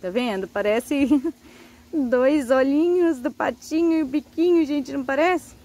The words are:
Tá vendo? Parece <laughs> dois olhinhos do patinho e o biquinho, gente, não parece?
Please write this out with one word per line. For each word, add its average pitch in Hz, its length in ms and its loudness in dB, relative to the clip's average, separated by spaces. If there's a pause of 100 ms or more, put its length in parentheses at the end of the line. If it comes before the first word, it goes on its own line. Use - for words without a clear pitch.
Tá 185 80 -8
vendo? 196 380 -4
Parece 233 600 0 (440)
<laughs> - 420 -20
dois 262 560 0
olhinhos 302 720 2
do 247 120 -4
patinho 320 680 -2
e 311 40 0
o - 20 -2
biquinho, 320 600 0
gente, 277 280 -4
não 277 100 -4
parece? 294 500 -2 (120)